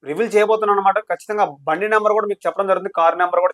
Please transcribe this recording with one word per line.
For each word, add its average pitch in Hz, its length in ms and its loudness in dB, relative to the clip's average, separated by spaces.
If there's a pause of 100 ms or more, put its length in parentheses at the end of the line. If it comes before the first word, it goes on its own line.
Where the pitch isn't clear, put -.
రివీల్ 190 320 -2
చేయబోతున్నాను 214 420 2
అనమాట. 196 200 0
ఖచ్చితంగా 185 600 -4
బండి 160 280 -4
నెంబర్ 214 240 2
కూడా 208 140 0
మీకు 202 200 -6
చెప్పడం 190 200 -2
జరుగుతుంది, 185 300 -2
కారు 170 200 2
నెంబర్ 175 240 0
కూడా 180 140 2